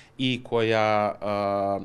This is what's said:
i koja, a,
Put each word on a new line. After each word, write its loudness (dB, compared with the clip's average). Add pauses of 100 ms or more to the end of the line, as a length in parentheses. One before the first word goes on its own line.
(180)
i -2
koja, 2
a, 0